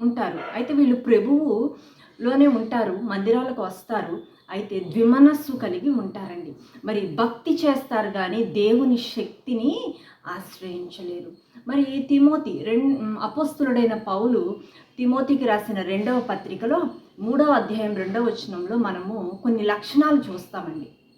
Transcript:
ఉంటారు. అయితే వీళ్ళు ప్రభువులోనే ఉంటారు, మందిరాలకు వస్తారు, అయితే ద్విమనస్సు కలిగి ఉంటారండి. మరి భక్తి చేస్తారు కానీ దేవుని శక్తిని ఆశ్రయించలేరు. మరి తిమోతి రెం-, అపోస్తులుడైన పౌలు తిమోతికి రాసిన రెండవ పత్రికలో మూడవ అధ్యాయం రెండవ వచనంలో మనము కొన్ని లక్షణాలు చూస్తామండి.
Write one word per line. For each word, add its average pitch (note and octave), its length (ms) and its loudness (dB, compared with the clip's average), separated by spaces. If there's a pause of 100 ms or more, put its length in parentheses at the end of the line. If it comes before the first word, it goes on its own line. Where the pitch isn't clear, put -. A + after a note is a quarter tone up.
ఉంటారు. G#3+ 380 -2 (160)
అయితే B3+ 200 -4
వీళ్ళు C4 220 6
ప్రభువులోనే B3+ 1500 2
ఉంటారు, A3 560 0
మందిరాలకు A3+ 600 0
వస్తారు, - 760 -8 (120)
అయితే G3 300 -6
ద్విమనస్సు B3 760 4
కలిగి G3 340 -4
ఉంటారండి. F#3+ 640 -6 (320)
మరి G3 360 -4
భక్తి A#3 340 0
చేస్తారు A#3+ 560 0
కానీ G3 340 -4
దేవుని A#3 540 2
శక్తిని B3+ 960 -4 (320)
ఆశ్రయించలేరు. F3+ 1080 -12 (360)
మరి C4+ 420 0
తిమోతి C#4+ 540 4
రెం-, A3+ 540 0
అపోస్తులుడైన A#3+ 760 0
పౌలు G3+ 640 0 (380)
తిమోతికి C4 460 2
రాసిన G#3 380 0
రెండవ G#3+ 380 0
పత్రికలో A3+ 600 -2 (380)
మూడవ C4 240 2
అధ్యాయం A3 500 0
రెండవ F#3+ 300 -2
వచనంలో G3 520 -6
మనము F#3+ 680 -4
కొన్ని A3+ 200 0
లక్షణాలు C4 720 2
చూస్తామండి. E3+ 540 -12 (320)